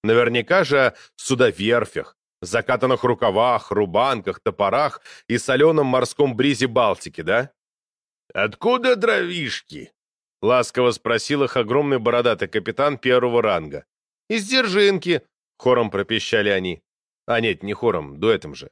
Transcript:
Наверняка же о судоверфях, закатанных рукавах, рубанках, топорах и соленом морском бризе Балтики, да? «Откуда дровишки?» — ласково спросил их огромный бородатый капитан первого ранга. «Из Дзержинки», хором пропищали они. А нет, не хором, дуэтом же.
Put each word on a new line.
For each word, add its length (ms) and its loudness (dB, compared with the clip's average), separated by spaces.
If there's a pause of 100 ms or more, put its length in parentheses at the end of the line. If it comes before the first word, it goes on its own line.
Наверняка 600 2
же 220 2
о 80 0 (220)
судоверфях, 1000 0 (240)
закатанных 640 -2
рукавах, 680 0
рубанках, 720 -2
топорах 640 -2 (260)
и 80 0
соленом 500 2
морском 480 0
бризе 320 0
Балтики, 540 -2
да? 320 -2 (800)
«Откуда 640 0
дровишки?» — 960 -4 (500)
ласково 500 2
спросил 520 -2
их 140 -2
огромный 400 0
бородатый 500 0
капитан 480 -2
первого 460 2
ранга. 420 -2 (460)
«Из 180 -4
Дзержинки», 720 0 (380)
хором 320 2
пропищали 580 0
они. 340 -2 (440)
А 160 0
нет, 200 -2
не 120 -6
хором, 440 -4
дуэтом 360 0
же. 180 -20